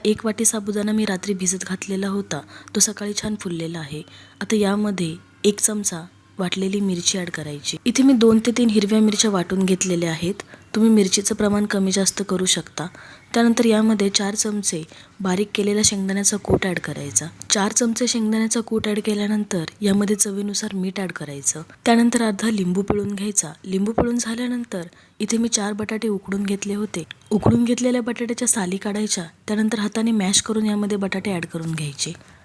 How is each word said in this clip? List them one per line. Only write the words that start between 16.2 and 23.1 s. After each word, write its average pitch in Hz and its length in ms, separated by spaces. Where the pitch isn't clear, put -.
कूट - 280
ॲड 175 140
करायचा. 143 480
चार 208 220
चमचे 233 360
शेंगदाण्याचा 220 540
कूट 220 260
ॲड 208 180
केल्यानंतर 208 600
यामध्ये 202 340
चवीनुसार 202 600
मीठ 185 240
ॲड 185 120
करायचं. 147 500
त्यानंतर 233 360
अर्धा 214 300
लिंबू 190 300
पिळून 202 340